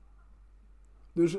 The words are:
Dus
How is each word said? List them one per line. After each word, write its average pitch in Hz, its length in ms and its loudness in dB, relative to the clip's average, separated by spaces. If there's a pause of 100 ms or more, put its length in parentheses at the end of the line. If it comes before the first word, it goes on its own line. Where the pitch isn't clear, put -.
(1120)
Dus 170 260 0